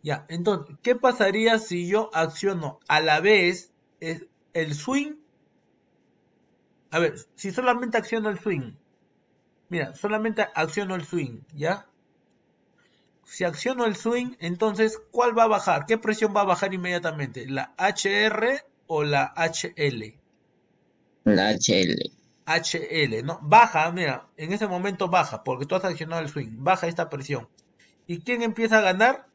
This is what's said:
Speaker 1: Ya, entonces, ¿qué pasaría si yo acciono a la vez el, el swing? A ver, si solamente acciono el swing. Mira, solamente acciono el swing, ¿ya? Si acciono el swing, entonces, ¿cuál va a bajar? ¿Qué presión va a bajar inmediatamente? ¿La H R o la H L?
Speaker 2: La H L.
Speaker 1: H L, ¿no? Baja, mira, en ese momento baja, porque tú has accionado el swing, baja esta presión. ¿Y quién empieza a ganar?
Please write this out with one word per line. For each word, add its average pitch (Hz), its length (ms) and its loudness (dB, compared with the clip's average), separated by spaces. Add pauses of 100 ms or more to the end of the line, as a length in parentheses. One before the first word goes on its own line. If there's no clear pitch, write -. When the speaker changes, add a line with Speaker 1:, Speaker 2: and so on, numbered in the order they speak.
Speaker 1:
Ya, 151 260 -6
entonces, 175 540 -2
¿qué 247 120 2
pasaría 226 640 4
si 175 300 -4
yo 214 260 0
acciono 160 720 -2
a 151 140 4
la 156 200 4
vez 185 520 4 (260)
el, 165 320 -10 (220)
el 156 220 -2
swing? 285 420 -4 (1700)
A 160 100 0
ver, 160 160 0 (180)
si 196 160 -8
solamente 240 480 0
acciono 220 320 -2
el 190 80 -6
swing. 143 360 -4 (920)
Mira, 151 280 -6
solamente 214 580 -2
acciono 185 400 -2
el 170 100 -6
swing, 131 360 -6 (140)
¿ya? 160 340 -4 (1400)
Si - 180 -10
acciono 233 440 -2
el 208 100 0
swing, 247 420 -2
entonces, 214 600 0 (100)
¿cuál 233 260 2
va 233 80 6
a 226 40 4
bajar? 170 380 2
¿Qué 220 120 2
presión 214 380 0
va 202 60 4
a - 20 4
bajar 185 280 0
inmediatamente? 165 760 -4
¿La 135 280 -6
H 208 500 2
R 220 340 0 (260)
o 156 160 0
la 143 320 0
H 160 400 -2
L? 120 420 -4 (1080)
Speaker 2:
La 101 240 2
H 95 320 2
L. - 320 -2 (320)
Speaker 1:
H 165 600 -2
L, 113 200 -4
¿no? 160 180 -8
Baja, 165 480 6
mira, 160 460 -4
en 156 160 -8
ese 208 160 -4
momento 185 400 -2
baja, 165 340 0
porque 131 240 -4
tú 180 80 -2
has 185 100 -2
accionado 165 380 -4
el 147 60 -6
swing, 120 340 -10
baja 180 240 2
esta 170 240 -4
presión. 139 380 -8 (580)
¿Y 170 140 -8
quién 240 220 -2
empieza 226 360 2
a 214 40 6
ganar? 202 520 4